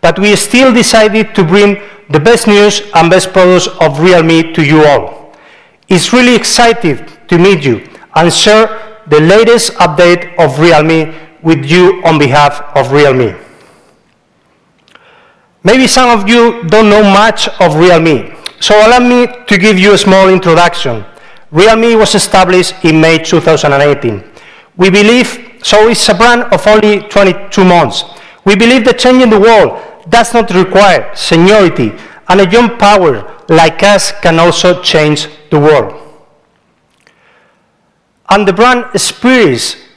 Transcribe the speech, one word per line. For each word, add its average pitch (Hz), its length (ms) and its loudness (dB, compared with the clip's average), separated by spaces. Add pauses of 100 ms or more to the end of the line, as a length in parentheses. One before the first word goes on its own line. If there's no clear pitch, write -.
But 165 200 -2
we 208 160 0
still 254 360 0
decided 220 600 0
to 202 80 0
bring 196 400 0 (280)
the 147 100 0
best 226 260 0
news 208 360 0 (120)
and 165 160 2
best 185 220 0
products 180 340 2 (140)
of 147 180 -2
Realme 165 560 0
to 165 100 -2
you 151 200 2
all. - 500 -2 (540)
It's - 240 -2
really 247 240 2
exciting 226 680 -2 (220)
to 175 120 0
meet 175 260 0
you 117 240 -4 (260)
and 165 180 0
share - 760 -2
the 151 120 2
latest 220 580 2
update 175 600 0
of 143 220 -2
Realme 160 580 0 (240)
with 160 220 -2
you 180 400 0
on 160 160 0
behalf 143 420 0 (140)
of 131 160 -2
Realme. 131 420 0 (2250)
Maybe 247 240 0
some 247 280 0
of 196 120 -6
you 233 400 0
don't 214 200 2
know 208 140 2
much 208 460 0 (120)
of 165 140 0
Realme, 160 640 0 (240)
so 214 160 0
allow 220 240 4
me 247 260 0 (200)
to 202 120 -2
give 202 180 0
you 196 180 2
a - 40 0
small 190 300 2
introduction. 170 760 -2 (500)
Realme 220 440 2
was 214 160 0
established 185 680 -2
in 160 160 0
May 160 200 2
two - 200 -2
thousand 156 360 0
and 139 80 0
eighteen. 127 420 -4 (500)
We 185 140 0
believe, 208 760 -2
so 214 240 2
it's 233 220 -2
a 208 60 0
brand 240 300 0
of - 220 -2
only 214 340 0 (100)
twenty-two 196 520 -2
months. 170 420 0 (420)
We 202 100 2
believe 233 300 0
that 233 120 0
changing 254 300 2
the 214 100 2
world 202 400 2 (300)
does 226 240 0
not - 180 -2
require 185 640 0
seniority, 170 760 0 (360)
and 185 120 0
a 196 80 0
young 233 300 0
power 185 720 -2
like 165 320 2
us 196 300 0 (100)
can 165 160 0
also 175 420 0
change 151 480 -4 (220)
the 151 100 0
world. 143 320 0 (2500)
And 202 180 0
the 190 60 -2
brand 240 440 -2
spirit 214 800 -2 (200)